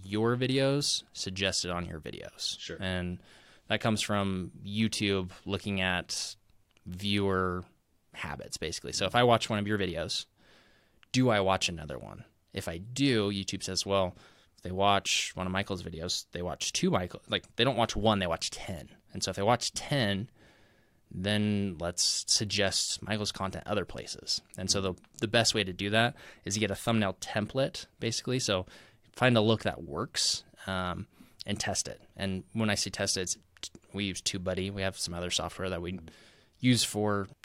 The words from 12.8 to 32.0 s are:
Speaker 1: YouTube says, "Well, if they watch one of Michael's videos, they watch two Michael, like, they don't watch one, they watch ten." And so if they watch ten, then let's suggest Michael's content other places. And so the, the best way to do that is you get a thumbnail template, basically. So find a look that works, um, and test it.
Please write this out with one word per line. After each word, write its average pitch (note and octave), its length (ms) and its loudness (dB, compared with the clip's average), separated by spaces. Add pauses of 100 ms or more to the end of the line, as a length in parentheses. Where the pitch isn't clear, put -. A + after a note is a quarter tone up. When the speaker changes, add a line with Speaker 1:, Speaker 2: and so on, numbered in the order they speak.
Speaker 1:
YouTube G2 320 -4
says, - 240 -2
"Well, G2 300 2 (400)
if - 60 -20
they F2+ 100 -6
watch G2 640 2
one F#2 120 -4
of F#2 60 -2
Michael's F#2+ 300 -2
videos, E2+ 500 -6
they E2+ 100 -6
watch - 300 -4
two F#3 180 2
Michael, F#2 380 -2
like, G2+ 160 0 (120)
they A#2 80 4
don't C3 120 2
watch A2 200 2
one, G#2+ 220 4
they F#2 80 0
watch E2 240 0
ten." - 400 -10 (240)
And - 80 -8
so - 80 -2
if F#2 60 -4
they G2 60 -2
watch A#2 300 2
ten, G#2+ 560 0 (840)
then G2+ 640 0
let's - 480 0
suggest G2+ 760 2
Michael's G#2 300 -2
content F#2+ 340 -6
other G2+ 180 0
places. - 560 -6 (160)
And F#2 140 -2
so G2+ 100 2
the, F#2+ 140 0 (260)
the A2+ 80 0
best A2+ 260 4
way G#2+ 80 2
to F#2 100 -2
do G2 180 -2
that A2+ 240 4 (300)
is G2 120 -2
you G#2+ 40 2
get G#2 100 2
a G2 40 0
thumbnail G#2+ 460 0
template, - 640 -2 (140)
basically. A#2+ 380 -2
So G2 280 0 (460)
find B2 240 6
a A2 60 8
look A2 200 6
that - 200 -2
works, - 640 -2 (220)
um, F#2 400 -2 (380)
and G2+ 160 -4
test - 280 -2
it. - 120 -12 (160)